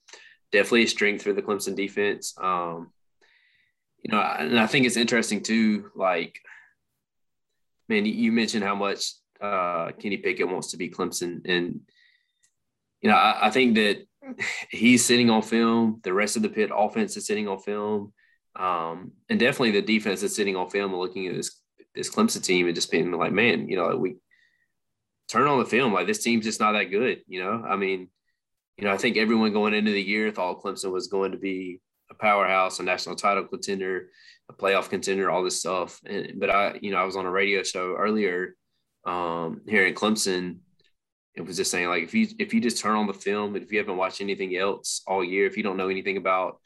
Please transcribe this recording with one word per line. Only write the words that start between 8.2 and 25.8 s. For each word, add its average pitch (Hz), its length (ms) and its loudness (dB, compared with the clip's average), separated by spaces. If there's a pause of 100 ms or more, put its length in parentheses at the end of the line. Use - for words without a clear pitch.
mentioned 113 320 0
how 101 100 0
much, 101 380 -4 (280)
uh, 87 520 -2
Kenny 101 240 -4
Pickett 90 320 0
wants 90 240 -6
to - 40 -14
beat 85 200 -8
Clemson. 87 480 -4
And, 87 380 -2 (1160)
you 107 80 2
know, 104 80 6
I, 104 300 4
I 107 40 2
think 123 260 4
that 104 280 2 (680)
he's 123 340 6
sitting 120 260 6
on 110 120 6
film. 113 600 2
The 92 100 -2
rest 104 220 0
of 110 80 0
the 104 60 2
Pitt 107 260 0
offense 104 420 -2
is 101 100 -8
sitting 104 200 -2
on 95 140 -4
film. 104 520 -4 (460)
Um, 87 540 -4 (160)
and 110 100 2
definitely 123 320 4
the 101 120 4
defense 104 420 0
is 95 100 -2
sitting 98 220 0
on 90 120 -2
film 101 220 -2
and 90 100 -4
looking 92 280 -6
at - 80 -6
this, - 240 -8 (340)
this - 160 -6
Clemson 107 320 2
team 90 240 2
and 85 80 0
just - 160 -4
being 87 220 2
like, 82 180 0
"Man, 101 380 2
you 95 80 -2
know, 87 100 0
like, 92 120 0
we 92 180 -4 (1120)
turn 123 180 2
on 139 140 4
the 107 40 2
film. 120 280 2